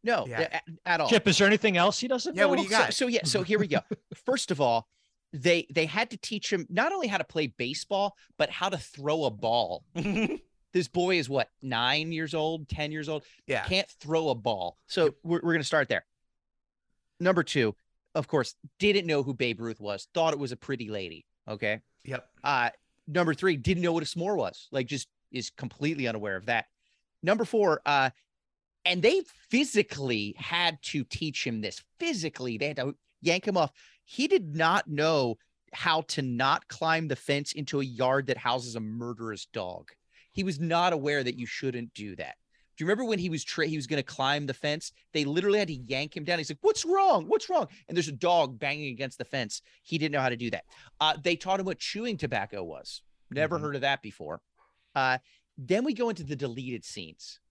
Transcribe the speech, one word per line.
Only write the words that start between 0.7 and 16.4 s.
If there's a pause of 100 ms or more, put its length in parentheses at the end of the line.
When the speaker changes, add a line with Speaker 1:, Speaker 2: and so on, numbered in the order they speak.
Speaker 1:
at
all.
Speaker 3:
Chip,
is
there
anything
else
he
doesn't
Speaker 2:
Yeah,
what
Speaker 3:
know?
Speaker 2:
do
you
Speaker 1:
So,
Speaker 2:
got?
Speaker 1:
so
yeah,
so
here
we
Speaker 2:
<laughs>
Speaker 1:
go. (460)
First
of
all, (460)
they,
they
had
to
teach
him
not
only
how
to
play
baseball, (220)
but
how
to
throw
a
ball. (100)
Speaker 2:
<laughs> (320)
Speaker 1:
This
boy
is
what, (140)
nine
years
old,
ten
years
old? (240)
Speaker 2:
Yeah.
Speaker 1:
Can't
throw
a
ball.
So
Speaker 2:
Yep. (100)
Speaker 1:
we're,
we're
gonna
start
there. (1120)